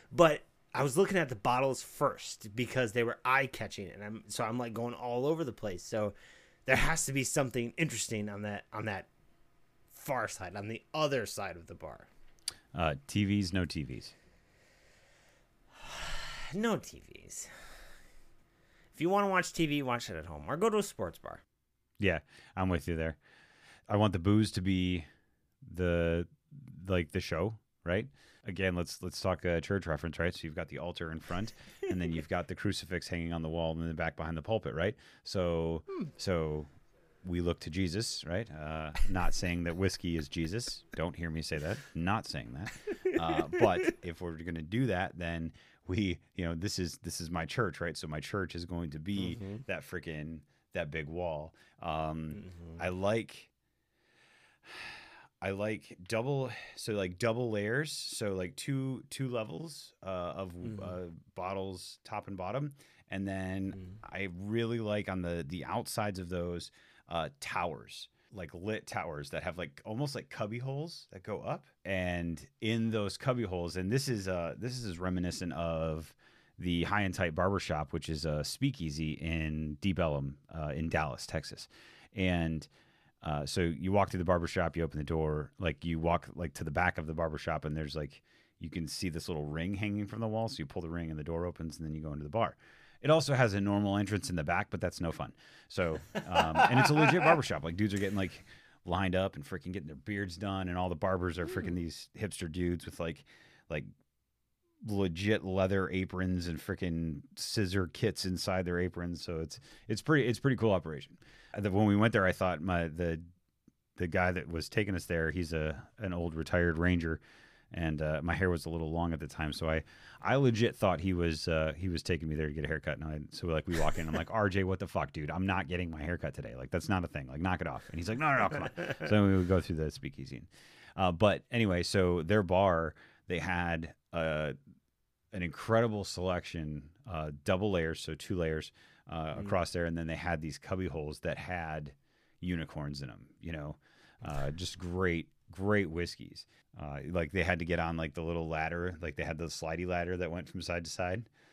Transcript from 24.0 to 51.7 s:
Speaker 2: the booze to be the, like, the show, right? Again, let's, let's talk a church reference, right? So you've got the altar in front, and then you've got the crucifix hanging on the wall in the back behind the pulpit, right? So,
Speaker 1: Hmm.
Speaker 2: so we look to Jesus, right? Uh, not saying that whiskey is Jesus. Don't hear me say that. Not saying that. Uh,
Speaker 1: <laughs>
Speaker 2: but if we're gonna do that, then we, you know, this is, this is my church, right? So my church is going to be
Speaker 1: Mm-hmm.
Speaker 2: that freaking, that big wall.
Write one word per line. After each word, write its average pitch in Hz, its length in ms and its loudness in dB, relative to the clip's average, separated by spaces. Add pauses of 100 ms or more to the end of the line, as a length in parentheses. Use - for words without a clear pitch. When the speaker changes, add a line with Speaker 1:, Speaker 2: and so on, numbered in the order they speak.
Speaker 2:
the 92 60 0
booze 101 320 6
to 95 100 -2
be 90 440 2 (680)
the, 85 540 4 (600)
like, 90 240 2
the 95 80 0
show, 92 360 -2 (280)
right? 101 240 0 (380)
Again, 92 300 2
let's, 87 260 -2
let's 90 180 -8
talk 92 260 2
a 85 160 4
church 98 260 0
reference, 80 320 -2
right? 87 140 2
So - 100 -12
you've 78 120 -8
got 82 140 -6
the 71 100 -8
altar 85 320 -6
in 80 80 -6
front, 98 340 -4 (360)
and 92 120 0
then 85 100 0
you've 80 180 -4
got 87 180 0
the 92 80 -6
crucifix 87 520 -2
hanging 85 260 -2
on 82 80 -2
the 80 80 -2
wall 82 240 0
in 82 140 -4
the 82 60 -4
back 82 220 -2
behind 80 220 -4
the 73 40 -4
pulpit, 101 340 -2
right? 92 200 2 (280)
So, 82 640 0
Speaker 1:
Hmm. 359 140 -4 (140)
Speaker 2:
so 78 500 -2 (580)
we 87 160 0
look 85 200 2
to - 80 -10
Jesus, 92 560 -2
right? 95 260 -4
Uh, 78 400 -6 (180)
not 90 240 6
saying 87 300 2
that 85 140 0
whiskey 90 400 2
is 73 120 -2
Jesus. 87 540 -4 (120)
Don't 82 200 -2
hear 85 140 -4
me 80 120 -2
say 78 160 -2
that. 82 200 -2 (180)
Not 90 300 0
saying 60 280 -6
that. 320 680 -4
Uh, 80 260 2
Speaker 1:
<laughs> 359 120 -2
Speaker 2:
but 92 220 6 (200)
if 85 200 -8
we're 85 160 -4
gonna 82 240 -6
do 107 260 0
that, 92 300 0
then 82 340 -4 (360)
we, 92 320 0 (160)
you 90 100 -2
know, 82 100 -2
this 95 240 -4
is, 85 240 -4
this - 180 -8
is 80 80 -6
my 82 160 -2
church, 95 360 -2
right? 85 160 -4
So 82 100 -10
my 78 140 -6
church 92 340 -4
is 85 100 -6
going 85 260 -6
to 76 80 -8
be 95 420 -4
Speaker 1:
Mm-hmm. 98 140 -10 (120)
Speaker 2:
that 87 160 -4
freaking, 80 560 -8 (340)
that 85 180 -2
big 78 180 -4
wall. 80 440 -4 (280)